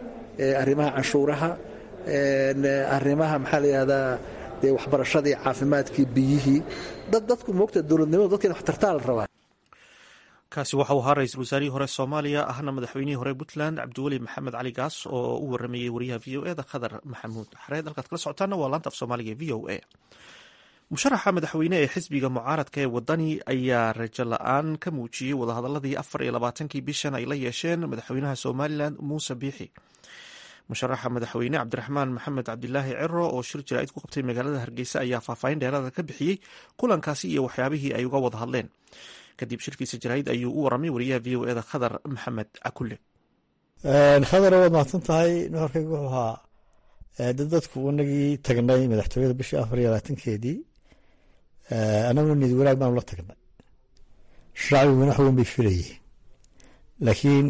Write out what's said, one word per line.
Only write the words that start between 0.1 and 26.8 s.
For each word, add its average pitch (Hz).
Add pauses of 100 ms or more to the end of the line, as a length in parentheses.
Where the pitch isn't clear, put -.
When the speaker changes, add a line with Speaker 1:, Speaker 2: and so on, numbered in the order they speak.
Speaker 1:
eh, 135
arrimaha 143
canshuuraha, 143 (580)
een, 139
eh, 135
arrimaha, 147
maxaa 135
la 143
yidhahdaa, 135 (420)
dee 139
waxbarashadii, 139
caafimaadkii, 139
biyihii. 135 (480)
Dad, 220
dadku 233
moogta 190
dowladnimadu 160
dadka 202
in 180
wax -
tartaa 190
la 143
rabaa. 117 (1200)
Speaker 2:
Kaasi 143
waxa 139
uu 135
ahaa 139
Ra'iisul 131
Wasaarihii 135
hore 139
Soomaaliya, 147
ahna 139
Madaxweynihii 135
hore 135
Puntland, 151
Cabdiweli 131
Maxamed 123
Cali 127
Gaas, 135
oo 123
u 139
waramayay 120
wariyaha 120
V 110
O 143
A-da 165
Khadar 120 (100)
Maxamuud 113
Xareed. 151
Halkaad 151
kala 170
socotaana 196
waa 147
laanta 156
af -
Soomaaliga 117
ee 107
V 147
O 110
A. 98 (1120)
Musharaxa 214
madaxweyne 165
ee 147
xisbiga 139
mucaaradka 131
ee 139
Waddani 151 (160)
ayaa 127
rajo 117
la'aan 127 (120)
ka 180
muujiyey 131
wadahadalladii 131
afar -
iyo 123
labaatankii 120